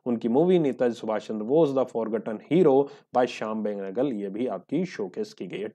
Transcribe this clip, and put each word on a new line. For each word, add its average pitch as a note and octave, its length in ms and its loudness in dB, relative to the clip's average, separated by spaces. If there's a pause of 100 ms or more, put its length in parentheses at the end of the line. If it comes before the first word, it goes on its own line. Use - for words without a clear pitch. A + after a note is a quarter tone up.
उनकी A#2+ 220 -2
मूवी E3+ 300 4
नेताजी B2+ 360 0
सुभाष A2 340 -4
चंद्र G#2+ 160 -6
बोस C#3+ 300 4
द C3 100 2
फॉरगॉटन A2 540 -4 (120)
हीरो C#3 400 6 (260)
by B2 100 4
श्याम A2 360 -4
बेनेगल, G2+ 440 -2
ये G2+ 220 -4
भी A2 180 -4
आपकी B2 380 -4
शोकेस G#2+ 480 -6
की - 140 -12
गई - 120 -10
है। G#2+ 160 -8